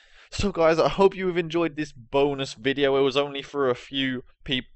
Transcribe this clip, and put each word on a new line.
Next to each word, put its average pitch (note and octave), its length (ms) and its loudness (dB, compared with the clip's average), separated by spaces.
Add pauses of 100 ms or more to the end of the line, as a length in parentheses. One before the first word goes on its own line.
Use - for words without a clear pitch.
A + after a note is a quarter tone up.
(300)
So G3 220 -2
guys, E3 260 4
I D3 120 4
hope F#3+ 260 4
you F#3 120 -4
have F3 100 -2
enjoyed E3 400 -2
this D3+ 160 -8
bonus C#3 600 -2
video. C3+ 440 0
It C3+ 40 4
was C3+ 140 2
only C#3+ 260 -2
for C#3 280 -2
a B2 60 0
few C3 500 -6 (180)
peop-, B2+ 220 -4 (100)